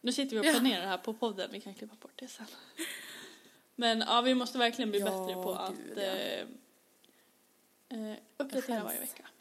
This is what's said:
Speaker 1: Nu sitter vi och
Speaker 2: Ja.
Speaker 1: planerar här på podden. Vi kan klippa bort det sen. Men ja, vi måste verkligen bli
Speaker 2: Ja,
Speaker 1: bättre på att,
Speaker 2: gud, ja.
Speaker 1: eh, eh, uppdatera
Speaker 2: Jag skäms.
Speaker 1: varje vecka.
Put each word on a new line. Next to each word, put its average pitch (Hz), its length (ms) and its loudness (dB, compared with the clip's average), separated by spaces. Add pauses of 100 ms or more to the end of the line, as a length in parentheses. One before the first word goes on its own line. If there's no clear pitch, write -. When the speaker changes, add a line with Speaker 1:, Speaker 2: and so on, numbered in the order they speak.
Speaker 1:
Nu 247 120 0
sitter 269 220 0
vi - 60 2
och 277 40 4
Speaker 2:
Ja. 311 60 8
Speaker 1:
planerar 233 360 4
här 185 100 0
på 214 160 -4
podden. 208 380 -2
Vi 196 100 -8
kan 196 120 -12
klippa 220 280 -14
bort - 140 -18
det 254 120 -14
sen. 226 180 -14 (1300)
Men 226 320 4
ja, 233 140 6
vi 254 140 6
måste 247 220 0
verkligen 233 340 2
bli 202 80 2
Speaker 2:
Ja, 196 60 2
Speaker 1:
bättre 190 280 0
på 185 200 -2
att, 190 200 -2 (140)
Speaker 2:
gud, 220 100 -8
ja. 202 60 -2
Speaker 1:
eh, 190 380 -2 (1700)
eh, 208 60 -8 (200)
uppdatera 277 200 -2
Speaker 2:
Jag 247 60 0
skäms. 233 200 0
Speaker 1:
varje - 160 -2
vecka. - 260 -8 (160)